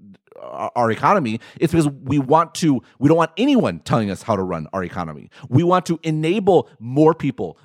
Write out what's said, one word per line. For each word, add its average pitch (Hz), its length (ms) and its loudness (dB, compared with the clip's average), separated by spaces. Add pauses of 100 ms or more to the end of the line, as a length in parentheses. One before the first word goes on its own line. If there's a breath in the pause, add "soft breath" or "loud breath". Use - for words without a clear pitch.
(420)
our, 69 340 -10
our 117 160 0
economy. 123 480 0 (180 loud breath)
It's 160 140 0
because 165 160 2
we 139 320 -4
want 156 360 2
to, 139 260 0 (180 soft breath)
we 131 80 2
don't 160 80 6
want 165 220 0
anyone 190 420 2
telling 107 320 -2
us 87 120 -8
how 110 120 -2
to 95 80 -2
run 82 300 -6
our 95 100 -4
economy. 82 460 -10 (180 loud breath)
We 131 160 2
want 180 220 0
to 170 180 -4
enable 165 640 2 (120)
more 143 340 4
people, 120 520 -6